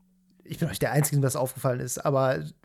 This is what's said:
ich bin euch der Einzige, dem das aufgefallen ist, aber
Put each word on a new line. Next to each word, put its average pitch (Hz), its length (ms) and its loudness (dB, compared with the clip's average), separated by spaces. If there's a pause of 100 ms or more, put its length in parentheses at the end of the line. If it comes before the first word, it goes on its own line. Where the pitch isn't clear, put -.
(500)
ich - 80 -12
bin 147 120 0
euch - 80 -6
der 120 140 0
Einzige, 147 260 4
dem 135 40 4
das 131 140 2
aufgefallen 127 440 -2
ist, 127 260 -6
aber 139 360 2 (220)